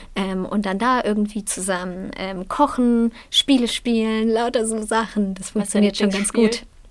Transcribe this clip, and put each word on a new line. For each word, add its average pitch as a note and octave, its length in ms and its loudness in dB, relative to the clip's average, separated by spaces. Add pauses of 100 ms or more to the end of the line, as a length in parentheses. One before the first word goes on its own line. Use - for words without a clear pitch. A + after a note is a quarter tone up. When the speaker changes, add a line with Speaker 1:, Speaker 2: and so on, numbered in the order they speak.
(140)
Speaker 1:
ähm, F#3+ 320 -4
und G#3 180 -2
dann F#3+ 140 -2
da B3 260 0
irgendwie G#3 400 -2
zusammen, F#3 720 -6
ähm, F#3+ 320 -8
kochen, A#3+ 640 2 (180)
Spiele B3 380 2
spielen, A3 600 0
lauter A#3 360 2
so A3 160 -2
Sachen. G#3+ 520 -2
Das - 200 -10
Speaker 2:
Was G#3 140 0
ist - 60 -2
dein G#3 100 6
Speaker 1:
funktioniert G3+ 140 2
schon G#3 120 2
ganz G3+ 220 0
Speaker 2:
Lieblingsspiel? A3+ 280 4
Speaker 1:
gut. - 80 -18 (220)